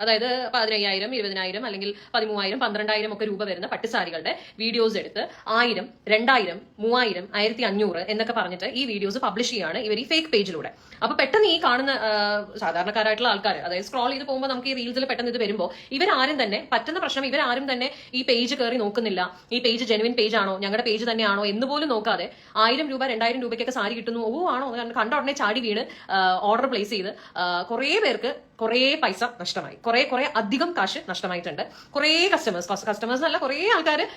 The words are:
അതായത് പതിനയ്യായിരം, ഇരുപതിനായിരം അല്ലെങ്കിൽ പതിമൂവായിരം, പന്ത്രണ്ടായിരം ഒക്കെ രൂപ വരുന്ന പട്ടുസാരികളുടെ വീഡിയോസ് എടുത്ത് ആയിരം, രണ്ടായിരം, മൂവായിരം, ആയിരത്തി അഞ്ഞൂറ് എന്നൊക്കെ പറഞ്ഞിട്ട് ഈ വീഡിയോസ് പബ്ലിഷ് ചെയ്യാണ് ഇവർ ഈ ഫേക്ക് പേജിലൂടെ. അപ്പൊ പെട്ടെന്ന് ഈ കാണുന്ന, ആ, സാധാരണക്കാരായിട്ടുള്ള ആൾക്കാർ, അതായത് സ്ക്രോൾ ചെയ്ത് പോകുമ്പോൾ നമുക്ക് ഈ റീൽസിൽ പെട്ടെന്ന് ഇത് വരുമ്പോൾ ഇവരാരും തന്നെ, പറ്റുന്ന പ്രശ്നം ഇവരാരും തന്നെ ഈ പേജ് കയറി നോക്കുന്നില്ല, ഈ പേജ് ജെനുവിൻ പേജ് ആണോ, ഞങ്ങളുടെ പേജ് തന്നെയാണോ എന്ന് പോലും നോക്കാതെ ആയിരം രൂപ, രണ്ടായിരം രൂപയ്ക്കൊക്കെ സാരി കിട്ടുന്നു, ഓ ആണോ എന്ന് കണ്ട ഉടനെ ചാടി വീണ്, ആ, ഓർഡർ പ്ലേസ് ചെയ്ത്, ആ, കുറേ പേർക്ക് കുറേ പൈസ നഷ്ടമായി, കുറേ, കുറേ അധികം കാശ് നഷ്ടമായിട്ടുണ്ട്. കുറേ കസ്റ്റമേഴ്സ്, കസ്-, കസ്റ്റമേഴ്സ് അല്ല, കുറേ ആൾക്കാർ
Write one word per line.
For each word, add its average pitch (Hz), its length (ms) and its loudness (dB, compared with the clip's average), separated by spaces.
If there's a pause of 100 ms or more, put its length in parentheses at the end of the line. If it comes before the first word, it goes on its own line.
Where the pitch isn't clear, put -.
അതായത് 226 520 2
പതിനയ്യായിരം, 214 640 0
ഇരുപതിനായിരം 196 500 -2
അല്ലെങ്കിൽ 202 280 -4 (220)
പതിമൂവായിരം, 214 440 0
പന്ത്രണ്ടായിരം 214 540 0
ഒക്കെ 214 120 -4
രൂപ 208 180 -2
വരുന്ന 190 240 -4
പട്ടുസാരികളുടെ 185 720 -2 (220)
വീഡിയോസ് 226 380 2
എടുത്ത് 190 300 -4 (200)
ആയിരം, 226 420 2 (180)
രണ്ടായിരം, 214 520 4 (200)
മൂവായിരം, 214 560 2
ആയിരത്തി 220 260 0
അഞ്ഞൂറ് 202 360 2
എന്നൊക്കെ 220 360 -2
പറഞ്ഞിട്ട് 180 320 -2
ഈ 262 200 -2
വീഡിയോസ് 202 320 -2
പബ്ലിഷ് 233 320 0
ചെയ്യാണ് 180 280 -2
ഇവർ 214 220 0
ഈ 254 40 -2
ഫേക്ക് 320 260 0
പേജിലൂടെ. 190 420 0 (320)
അപ്പൊ 262 120 0
പെട്ടെന്ന് 349 320 4
ഈ 330 160 4
കാണുന്ന, 269 280 2
ആ, 220 180 0 (500)
സാധാരണക്കാരായിട്ടുള്ള 214 720 0
ആൾക്കാർ, 202 280 2
അതായത് 180 280 -4
സ്ക്രോൾ 254 260 0
ചെയ്ത് 277 140 -6
പോകുമ്പോൾ 269 220 -2
നമുക്ക് 254 200 -4
ഈ 269 60 0
റീൽസിൽ 247 320 -2
പെട്ടെന്ന് 240 260 -2
ഇത് 240 100 -2
വരുമ്പോൾ 202 280 0 (220)
ഇവരാരും 285 520 2
തന്നെ, 214 280 -2
പറ്റുന്ന 302 280 0
പ്രശ്നം 277 260 -2
ഇവരാരും 269 460 0
തന്നെ 254 200 -2 (220)
ഈ 254 80 -2
പേജ് 254 340 2
കയറി 240 220 0
നോക്കുന്നില്ല, 202 560 0 (180)
ഈ 240 80 0
പേജ് 240 240 2
ജെനുവിൻ 226 280 2
പേജ് 220 240 2
ആണോ, 196 220 0
ഞങ്ങളുടെ 202 260 -2
പേജ് 233 280 0
തന്നെയാണോ 208 340 2
എന്ന് 214 220 0
പോലും 294 220 0
നോക്കാതെ 214 400 0 (260)
ആയിരം 254 340 4
രൂപ, 262 160 -2
രണ്ടായിരം 240 360 0
രൂപയ്ക്കൊക്കെ 233 300 -4
സാരി 220 220 -2
കിട്ടുന്നു, 233 260 -4
ഓ 233 300 -2
ആണോ 254 260 -2
എന്ന് 240 200 -6
കണ്ട 233 180 0
ഉടനെ 277 180 2
ചാടി 240 280 0
വീണ്, 226 520 -4
ആ, 185 300 4
ഓർഡർ 226 240 4
പ്ലേസ് 208 240 0
ചെയ്ത്, 202 240 -4 (240)
ആ, 180 240 0
കുറേ 269 440 0
പേർക്ക് 254 300 0 (260)
കുറേ 254 420 4
പൈസ 202 200 0 (180)
നഷ്ടമായി, 175 340 -6
കുറേ, 233 280 2
കുറേ 277 320 0
അധികം 254 420 0
കാശ് - 220 0 (100)
നഷ്ടമായിട്ടുണ്ട്. 180 520 -4 (340)
കുറേ 320 380 4
കസ്റ്റമേഴ്സ്, 185 360 0
കസ്-, 196 160 -4
കസ്റ്റമേഴ്സ് 226 380 -2
അല്ല, 320 140 2
കുറേ 311 380 0
ആൾക്കാർ 320 420 2